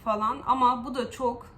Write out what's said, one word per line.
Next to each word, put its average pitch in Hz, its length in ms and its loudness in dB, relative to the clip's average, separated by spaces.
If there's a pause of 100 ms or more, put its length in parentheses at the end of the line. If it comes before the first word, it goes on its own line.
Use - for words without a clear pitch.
falan 220 420 -2
ama 247 400 4
bu 269 100 -8
da 240 160 -4
çok, 247 360 -4 (100)